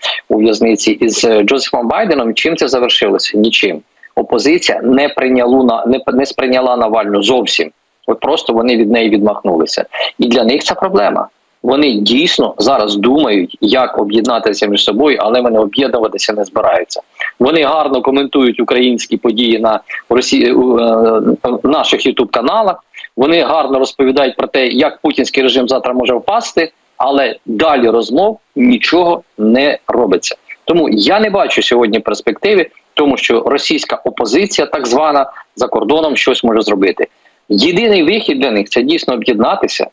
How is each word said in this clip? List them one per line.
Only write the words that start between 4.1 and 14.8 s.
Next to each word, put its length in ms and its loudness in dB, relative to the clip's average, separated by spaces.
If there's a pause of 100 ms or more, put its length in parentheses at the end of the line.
Опозиція 680 0
не 260 2
прийняла 560 2
на-, 220 0
не, 140 2 (120)
не 140 0
сприйняла 500 0
Навальну 460 0
зовсім. 480 0 (360)
От 140 -2
просто 320 -2
вони 240 0
від 140 2
неї 200 2
відмахнулися. 720 0 (340)
І 100 0
для 160 2
них 180 0
це 120 -4
проблема. 540 -2 (340)
Вони 320 2
дійсно 640 0
зараз 380 0
думають, 640 0
як 380 0
об'єднатися 680 0
між 180 0